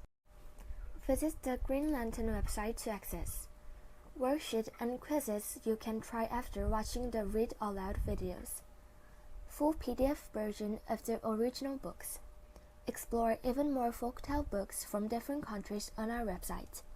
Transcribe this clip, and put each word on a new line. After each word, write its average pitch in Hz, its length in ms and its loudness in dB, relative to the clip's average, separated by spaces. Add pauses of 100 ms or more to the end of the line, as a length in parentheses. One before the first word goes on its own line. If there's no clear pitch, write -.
(1080)
Visit 294 360 4
the 254 240 0
Green 285 260 4
Lantern 233 400 2
website 208 500 2
to 233 80 -2
access - 600 -4 (680)
worksheet 254 500 2 (120)
and 247 200 0
quizzes 220 640 0
you 220 120 4
can 220 240 -2
try 226 240 0
after 220 440 0
watching 226 420 2
the 220 140 2
Read 220 360 4
Aloud 202 460 0
videos. 185 540 0 (880)
Full 302 260 4
P 247 200 -2
D 254 120 6
F 294 260 2
version 214 560 -2
of 220 160 0
the 226 200 0
original 247 520 2
books. - 420 -8 (680)
Explore 226 580 4
even 277 280 4
more 240 200 4
folktale - 580 0
books - 340 0
from 208 240 0
different 254 380 0
countries 208 500 -4
on 220 140 0
our 240 140 0
website. - 580 -4 (140)